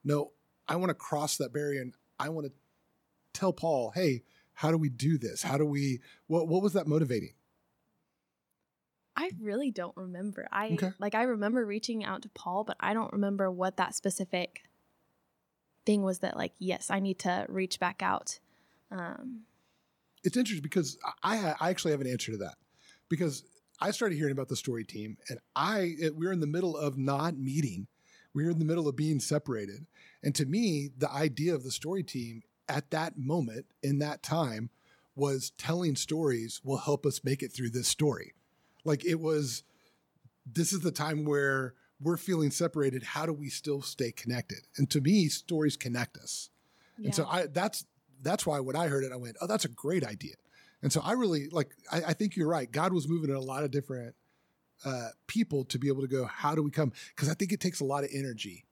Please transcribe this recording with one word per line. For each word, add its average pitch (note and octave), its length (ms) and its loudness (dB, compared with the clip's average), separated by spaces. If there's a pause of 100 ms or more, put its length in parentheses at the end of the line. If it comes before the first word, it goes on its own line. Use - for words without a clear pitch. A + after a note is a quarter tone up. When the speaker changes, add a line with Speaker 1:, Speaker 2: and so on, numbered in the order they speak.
Speaker 1:
"No, D3 260 2 (380)
I D#3 80 0
wanna F3+ 160 2
cross D3+ 440 -2
that B2+ 140 -2
barrier C#3+ 300 -2
and B2 120 -8 (240)
I C#3+ 120 -4
wanna D3+ 220 -6 (800)
tell F#3+ 180 2
Paul, C#3 400 0
'Hey, D3 320 2 (300)
how D3+ 180 2
do E3 60 6
we D#3 100 2
do C3+ 300 2
this? - 260 -4
How C#3 140 0
do D3+ 80 4
we,'" C#3+ 360 0 (260)
what, E3 200 2
what F3+ 140 4
was G3+ 120 2
that F3 140 2
motivating? C3+ 460 2 (1800)
Speaker 2:
I F4 200 -2
really A3+ 320 -4
don't F3+ 280 -8
remember. F#3 540 -10
I, G3+ 240 -2
Speaker 1:
Okay. F#3 220 0
Speaker 2:
like, G3+ 160 -2
I A3+ 100 4
remember A#3 420 2
reaching A3 400 -4
out F#3+ 160 -4
to G#3 80 -16
Paul, F#3 340 -4
but A3 160 -4
I G3+ 140 2
don't A3+ 180 -2
remember G3 400 2
what F#3 260 0
that - 180 0
specific - 680 -2 (1200)
thing G#3 160 6
was F#3+ 180 0
that, - 180 -2
like, - 220 -2
"Yes, F3+ 300 -2
I G3 100 4
need F#3+ 200 0
to F3+ 300 0
reach F#3+ 300 -2
back F#3+ 220 -2
out." - 380 -2 (500)
Um, G#3+ 560 -10 (800)
Speaker 1:
It's F#3 140 0
interesting G#3 260 -2
because D3 340 -2 (240)
I, G#3+ 160 0
I, E3 220 0
I E3 100 2
actually F3 220 0
have D3 80 2
an C3 80 -2
answer B2 240 -4
to G#2+ 60 -4
that, F#2+ 200 -8 (520)
because D#3 340 0 (380)
I F#3+ 100 2
started G#3 240 0
hearing D3 160 2
about C3+ 160 -2
the C3 80 -2
Story A#2 300 -4
team, G#2+ 320 -10 (100)
and A#2 120 -8 (160)
I, F3 440 0
it, D#3+ 160 0
we're E3+ 160 -2
in F3+ 80 0
the D3 80 0
middle E3 300 0
of C#3+ 200 -2
not C#3 400 0
meeting. C3 500 -2 (460)
We're D3+ 160 2
in E3 100 2
the D#3+ 60 4
middle D#3+ 220 2
of C3 80 0
being D3+ 240 2
separated. A#2 680 -2 (380)
And C#3+ 120 2
to C#3+ 100 2
me, D3+ 520 2
the C#3+ 140 0
idea D3 420 2
of C3 100 -2
the C3 80 -6
Story F3 320 -4
team A#2 400 -6 (260)
at C#3+ 220 -2
that D#3+ 260 -2
moment, C3 480 0 (180)
in C#3 160 4
that D3 240 -2
time, A#2+ 460 0 (460)
was C3+ 360 0
telling E3 460 0
stories C3 680 0
will C3+ 140 -2
help C#3+ 280 0
us C3+ 200 0
make C#3 180 0
it B2+ 80 -6
through B2 200 -2
this A#2+ 180 0
story. - 440 0 (520)
Like, D3 180 2
it E3 160 2
was, D3+ 440 0 (840)
this E3 260 0
is F#3+ 80 0
the D#3+ 120 2
time D3+ 340 0
where C#3 500 2 (260)
we're E3 160 2
feeling D#3+ 340 2
separated. C#3 520 2
How D3+ 220 -4
do E3 60 0
we D3 180 -6
still C#3 320 -4
stay A#2+ 300 -6
connected? - 640 -6
And C#3 160 2
to D3+ 80 4
me, D#3+ 300 6
stories D#3 480 0
connect B2 400 -4
us. - 320 -10 (520)
And - 140 0
so D#3+ 80 2
Speaker 2:
Yeah. B2+ 60 -2
Speaker 1:
I, F3 180 2
that's, F3 380 0 (360)
that's F3+ 240 0
why D3+ 140 2
when C3 160 -2
I E3 120 2
heard C#3 180 2
it, B2+ 80 -8
I - 20 -10
went, A#2+ 240 -10
"Oh, F3 80 -4
that's G#3+ 160 2
a C#3+ 60 -2
great D3 340 0
idea." G#2+ 320 -8 (460)
And C#3 100 2
so D#3+ 100 2
I E3 120 0
really, E3+ 360 2
like, D#3 260 0 (160)
I, D#3+ 160 2
I E3+ 60 2
think G#3+ 220 0
you're D#3+ 120 2
right. D3 220 0
God D#3+ 220 0
was D#3 160 0
moving D#3 220 0
in C3+ 80 2
a C3 40 -4
lot C3 220 -4
of C#3 80 -2
different, B2+ 440 -4 (680)
uh, B2 260 -4 (180)
people D3+ 380 2
to C3 140 -2
be C#3 80 0
able C3+ 140 2
to C3 60 0
go, C3 180 2
"How D3 300 0
do D#3+ 80 4
we C#3+ 80 0
come?" D3 200 2 (240)
'Cause C#3 140 2
I D#3+ 60 0
think F#3+ 180 0
it - 80 -2
takes - 180 -2
a C#3+ 60 0
lot C#3 180 0
of C#3 100 -4
energy A2 580 -6